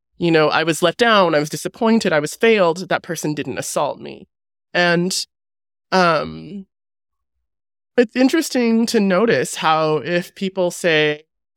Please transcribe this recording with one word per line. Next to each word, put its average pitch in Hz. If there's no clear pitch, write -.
You 170
know, 156
I 151
was 160
let 170
down, 202
I 147
was 151
disappointed, 214
I 151
was 151
failed. 185
That -
person 156
didn't 135
assault 147
me." -
And, 175
um, 160
it's 247
interesting 247
to 226
notice 185
how 156
if 175
people 185
say, 151